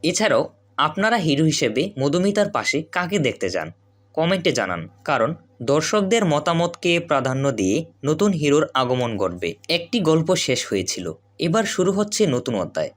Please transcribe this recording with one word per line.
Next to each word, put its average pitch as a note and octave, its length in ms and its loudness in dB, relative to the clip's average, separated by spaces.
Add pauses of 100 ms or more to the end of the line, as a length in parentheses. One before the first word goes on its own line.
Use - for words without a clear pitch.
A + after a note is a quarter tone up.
এছাড়াও F3 400 2 (360)
আপনারা G3 400 2
হিরো D#3 260 2
হিসেবে C3 380 2 (160)
মধুমিতার E3+ 520 2
পাশে B2 280 -2 (140)
কাকে F3+ 260 -2
দেখতে A#2+ 320 0
চান, E2+ 180 -4 (460)
কমেন্টে F3 380 0
জানান, F#2 280 -2 (240)
কারণ C3+ 260 0 (340)
দর্শকদের G3 600 0
মতামতকে E3+ 760 0
প্রাধান্য C3+ 520 0
দিয়ে G#2 240 0 (280)
নতুন D#3 280 2
হিরোর D3+ 320 2 (100)
আগমন B2+ 420 0
ঘটবে। F2+ 340 -2 (180)
একটি E3+ 320 -2
গল্প D#3+ 360 2
শেষ C3 300 0
হয়েছিল, F#2 400 -4 (320)
এবার F3+ 280 0
শুরু F#3+ 260 0
হচ্ছে G#3 340 -2
নতুন B2 280 -2
অধ্যায়। D#2+ 420 -4